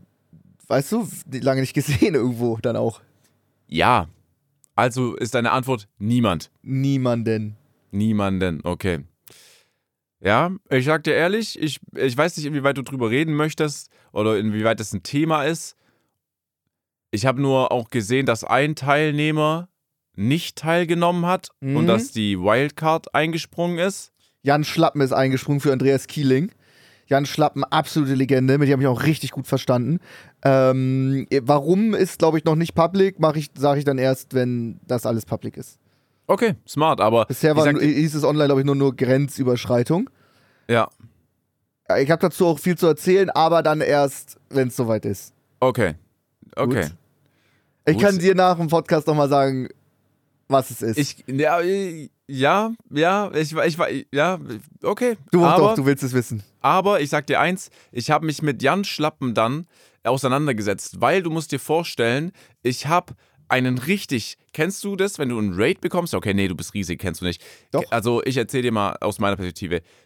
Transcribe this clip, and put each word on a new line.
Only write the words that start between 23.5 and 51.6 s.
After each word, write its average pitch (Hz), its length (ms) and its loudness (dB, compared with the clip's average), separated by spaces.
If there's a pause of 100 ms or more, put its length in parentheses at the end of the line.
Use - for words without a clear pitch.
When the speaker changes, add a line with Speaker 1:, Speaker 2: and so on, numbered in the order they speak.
Speaker 2:
ist. 190 320 -4 (320)
Speaker 1:
Jan 147 220 2
Schlappen 160 360 2
ist 131 120 2
eingesprungen 135 480 0
für 143 120 2
Andreas 131 360 2
Kieling. 139 420 2 (560)
Jan 139 200 0
Schlappen, 143 360 0
absolute 143 520 0
Legende, 131 440 2
mit 147 100 2
dem 143 40 4
hab 131 80 2
ich 139 80 2
auch 123 160 0
richtig 151 260 0
gut 135 160 -10
verstanden. 127 540 0 (420)
Ähm, 131 840 2 (160)
warum 170 520 2
ist, - 240 0
glaub 160 160 4
ich, 156 100 -2
noch 156 120 4
nicht 170 180 -2
public, 190 460 2
mach 156 160 2
ich, 147 200 -6
sag 143 220 2
ich 143 60 -4
dann 139 140 0
erst, 131 360 -2
wenn 123 520 -2
das 123 200 -4
alles 113 200 -2
public - 300 -8
ist. - 220 -16 (480)
Speaker 2:
Okay, 196 280 0 (120)
smart, 147 360 0
aber 110 240 4
Speaker 1:
Bisher 151 260 0
Speaker 2:
ich 147 60 -4
Speaker 1:
war, 156 60 4
Speaker 2:
sag 147 140 2
dir 143 80 0
Speaker 1:
hieß 151 280 0
es 147 100 -2
online, 147 220 2
glaub 139 120 2
ich, 135 60 2
nur, 139 100 0
nur 139 220 0
Grenzüberschreitung. 131 1120 0 (600)
Speaker 2:
Ja. 113 200 0 (1000)
Speaker 1:
Ja, 92 100 2
ich 139 120 2
hab 165 100 2
dazu 180 260 2
auch 160 120 2
viel 180 200 -2
zu 180 80 2
erzählen, 185 440 2
aber 160 320 2
dann 156 200 0
erst, - 680 -2
wenn's 131 260 0
soweit 113 300 -2
ist. - 300 -8 (260)
Speaker 2:
Okay. 123 340 0 (640)
Okay. 113 260 0
Speaker 1:
Gut. 78 120 -8 (920)
Ich 160 80 4
Speaker 2:
Gut. 190 80 0
Speaker 1:
kann 202 160 4
dir 185 160 4
nach 180 220 4
dem 165 120 -2
Podcast 160 380 0
nochmal 147 220 2
sagen, 135 400 2 (800)
was 135 220 2
es 117 100 -14
ist. 110 180 -2
Speaker 2:
Ich, - 280 -4
ja, 151 340 0